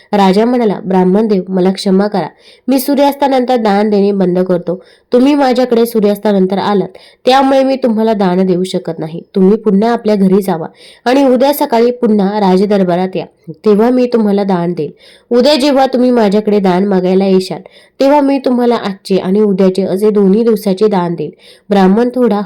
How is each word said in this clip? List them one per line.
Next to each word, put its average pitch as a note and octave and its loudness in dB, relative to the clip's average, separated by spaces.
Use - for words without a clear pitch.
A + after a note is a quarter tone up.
राजा G3 2
म्हणाला, A#3+ -2
"ब्राह्मण F#3 0
देव, G3 0
मला F#3 0
क्षमा F#3+ 0
करा, F#3 -4
मी C4 0
सूर्यास्तानंतर C4+ 0
दान G#3+ 0
देणे G3+ 2
बंद F#3 0
करतो. F3+ -4
तुम्ही C4 4
माझ्याकडे B3 0
सूर्यास्तानंतर G3+ 0
आलात, F#3+ -2
त्यामुळे C4+ 2
मी C4 0
तुम्हाला A3+ -2
दान F#3+ 0
देऊ F3+ 0
शकत E3+ -8
नाही. D#3+ -10
तुम्ही G3 4
पुन्हा G#3+ 0
आपल्या A3 -2
घरी F#3+ 2
जावा E3 -6
आणि C4+ 2
उद्या C4 2
सकाळी B3 0
पुन्हा G#3+ -2
राजदरबारात F#3 0
या, D#3+ -8
तेव्हा G#3+ 0
मी B3+ 0
तुम्हाला G#3 0
दान F3+ -2
देईल. D3+ -8
उद्या B3 2
जेव्हा C4+ 2
तुम्ही B3+ 0
माझ्याकडे G#3+ 0
दान F#3+ 0
मागायला F#3+ 0
येशाल, F#3 -2
तेव्हा C#4+ 4
मी C#4 0
तुम्हाला A#3+ 0
आजचे G3 -4
आणि F#3 -2
उद्याचे F#3+ 0
असे F#3+ -2
दोन्ही G#3 2
दिवसाचे G#3 0
दान F3 -2
देईल." D#3 -8
ब्राह्मण G3 2
थोडा A#3 -2